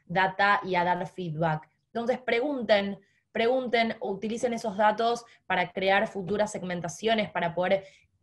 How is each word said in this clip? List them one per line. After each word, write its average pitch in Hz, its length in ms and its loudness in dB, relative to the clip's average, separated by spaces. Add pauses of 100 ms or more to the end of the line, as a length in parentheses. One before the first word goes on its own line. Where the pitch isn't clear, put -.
data 185 580 2
y 185 120 -2
a 175 80 2
dar 175 240 0
feedback. 160 600 -4 (180)
Entonces 233 320 -2
pregunten, 220 800 0 (320)
pregunten, 226 680 0
utilicen 220 520 -4
esos 220 220 -6
datos 220 480 2 (220)
para 180 260 0
crear 196 360 2
futuras 202 440 -2
segmentaciones, 180 800 -2
para 170 240 -2
poder, 185 300 0 (380)